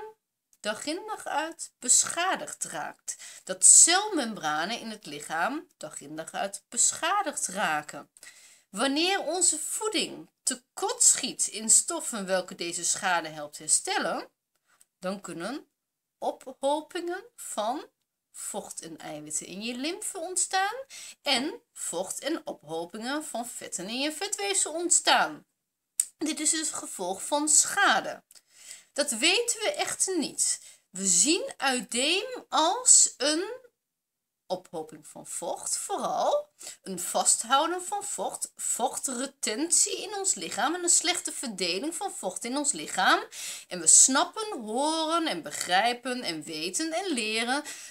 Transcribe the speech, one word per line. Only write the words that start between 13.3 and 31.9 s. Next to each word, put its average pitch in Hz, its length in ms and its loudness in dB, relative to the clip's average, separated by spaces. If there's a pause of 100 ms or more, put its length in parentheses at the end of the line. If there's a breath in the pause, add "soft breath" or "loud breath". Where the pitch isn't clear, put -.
herstellen, 247 720 0 (680 soft breath)
dan 95 220 -4
kunnen 180 480 -8 (500)
ophopingen 302 1080 -4 (120)
van 240 520 -4 (440)
vocht - 480 -10
en 165 180 -12
eiwitten 151 480 -8
in 190 160 -10
je 240 140 -6
lymfe 359 420 -6
ontstaan 381 580 -2 (460 loud breath)
en 285 380 0 (120)
vocht - 480 -6
en 311 260 -4
ophopingen 214 800 -6
van 240 220 -8
vetten - 420 -10
in 240 120 -4
je 302 120 -2
vetweefsel 403 600 -2
ontstaan. 294 760 2 (720)
Dit 302 220 -2
is 302 100 2
dus 320 100 2
het 311 120 -4
gevolg 190 500 -6
van 302 260 0
schade. 233 720 4 (720 loud breath)
Dat - 180 -2
weten 415 500 2
we 392 120 0
echter 381 460 -2
niet. - 420 -2 (300 loud breath)
We 190 160 -6
zien 349 500 4
uideem 269 680 0 (240)